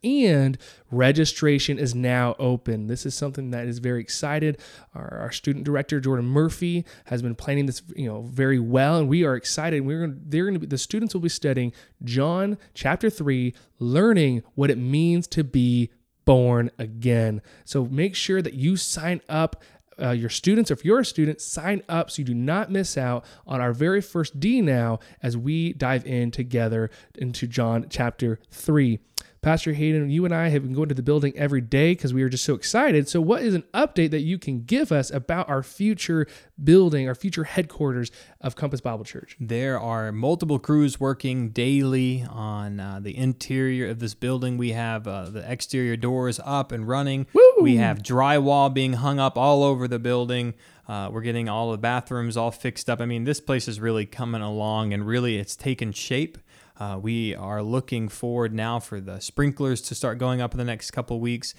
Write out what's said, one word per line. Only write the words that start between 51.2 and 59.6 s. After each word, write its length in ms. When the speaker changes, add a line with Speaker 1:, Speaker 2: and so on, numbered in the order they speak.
Speaker 2:
getting 300
all 200
the 60
bathrooms 600
all 120
fixed 380
up. 100
I 60
mean, 200
this 160
place 280
is 100
really 280
coming 340
along, 540
and 120
really 300
it's 180
taken 380
shape. 460
Uh, 240
we 360
are 260
looking 460
forward 440
now 280
for 200
the 200
sprinklers 600